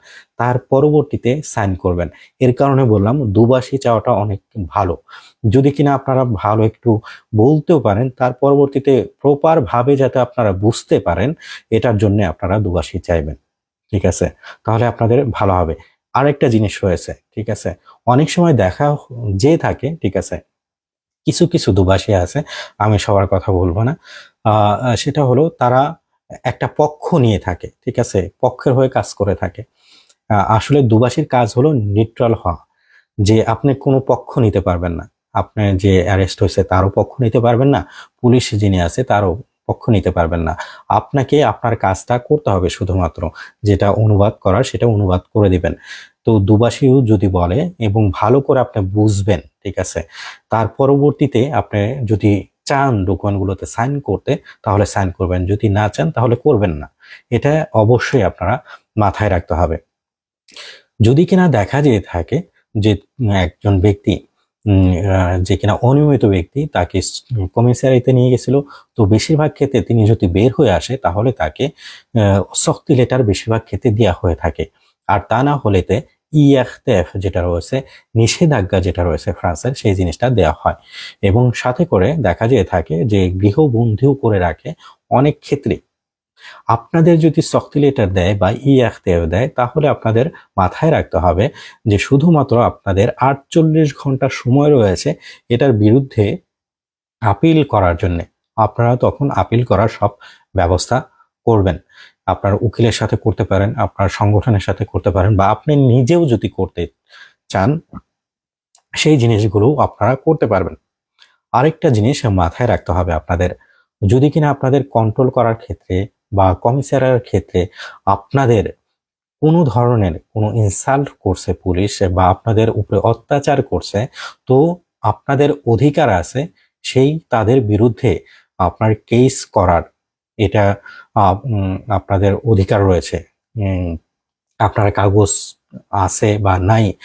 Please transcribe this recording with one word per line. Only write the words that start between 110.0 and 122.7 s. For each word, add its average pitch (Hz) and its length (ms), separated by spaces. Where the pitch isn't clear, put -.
করতে 151 320
পারবেন। 92 300
আরেকটা 156 380
জিনিস 117 360
মাথায় 98 420
রাখতে 95 240
হবে 90 200
আপনাদের, 87 380
যদি 131 240
কিনা 151 200
আপনাদের 135 340
কন্ট্রোল 117 460
করার 117 240
ক্ষেত্রে - 520
বা 98 220
কমিশনারের 131 640
ক্ষেত্রে - 400
আপনাদের 113 580
কোনো 160 240
ধরনের 120 500
কোনো 107 220
ইনসাল্ট 123 540
করছে - 320
পুলিশ 95 500
বা 92 220
আপনাদের 110 460